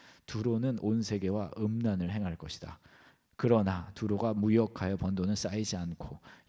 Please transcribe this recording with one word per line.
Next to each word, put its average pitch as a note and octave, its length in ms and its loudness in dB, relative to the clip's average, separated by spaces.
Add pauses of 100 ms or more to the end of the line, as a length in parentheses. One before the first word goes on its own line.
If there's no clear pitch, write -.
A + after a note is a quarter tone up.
(260)
두로는 A2+ 540 0
온 A2 220 2
세계와 G2+ 540 -2
음란을 G#2+ 540 0
행할 G2 260 -2
것이다. - 420 -12 (580)
그러나 G2 580 4
두로가 G#2+ 400 -2
무역하여 G#2 640 2
번 F#2+ 180 -2
돈은 F#2+ 220 0
쌓이지 G2+ 400 -2
않고 E2+ 420 -8 (300)